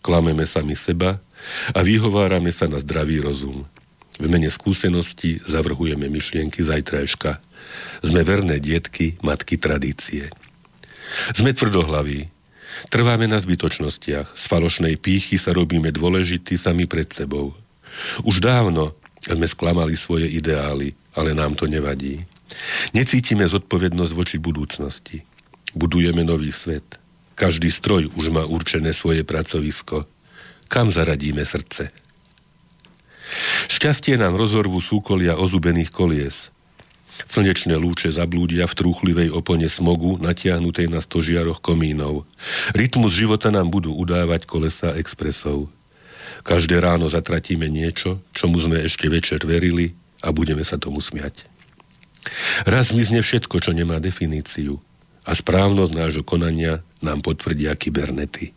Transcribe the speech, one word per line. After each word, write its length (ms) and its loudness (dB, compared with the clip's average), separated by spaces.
Klameme 440 4
sami 280 -2
seba 480 0
a 120 0
vyhovárame 680 4
sa 160 0
na 160 -2
zdravý 400 -2
rozum. 480 -6
V 120 -6
mene 200 4
skúsenosti 960 0
zavrhujeme 640 -2
myšlienky 560 -2
zajtrajška. 800 -2
Sme 220 2
verné 360 2
dietky 600 -2
matky 360 -2
tradície. 720 -4
Sme 180 4
tvrdohlaví. 800 0
Trváme 400 2
na 120 2
zbytočnostiach. 960 -2
Z 120 -10
falošnej 500 2
pýchy 380 0
sa 160 0
robíme 400 2
dôležití 640 0
sami 320 0
pred 200 -2
sebou. 480 -6
Už 160 2
dávno 560 4
sme 260 -2
sklamali 480 0
svoje 340 -2
ideály, 680 -2
ale 220 -2
nám 220 0
to 120 -2
nevadí. 560 -4
Necítime 540 4
zodpovednosť 680 0
voči 260 -2
budúcnosti. 800 -6
Budujeme 520 2
nový 280 0
svet. 520 -8
Každý 320 2
stroj 440 2
už 200 -4
má 140 0
určené 480 -2
svoje 300 0
pracovisko. 840 -4
Kam 220 2
zaradíme 540 0
srdce? 480 -8
Šťastie 480 2
nám 220 4
rozorvú 420 2
súkolia 560 2
ozubených 560 2
kolies. 640 -2
Slnečné 500 2
lúče 360 0
zablúdia 580 0
v 80 -6
trúchlivej 540 2
opone 360 2
smogu, 520 2
natiahnutej 680 0
na 140 -2
stožiaroch 580 0
komínov. 720 0
Rytmus 420 2
života 380 2
nám 220 2
budú 200 0
udávať 520 0
kolesa 500 -2
expresov. 720 -4
Každé 360 4
ráno 300 4
zatratíme 580 -2
niečo, 540 -2
čomu 300 2
sme 200 2
ešte 280 -2
večer 340 0
verili, 540 2
a 100 -4
budeme 320 0
sa 140 -4
tomu 240 -6
smiať. 480 -10
Raz 260 4
zmizne 320 2
všetko, 380 0
čo 140 0
nemá 260 0
definíciu, 800 -4
a 100 -6
správnosť 600 4
nášho 300 -2
konania 580 0
nám 220 -4
potvrdia 520 -2
kybernety. 840 -4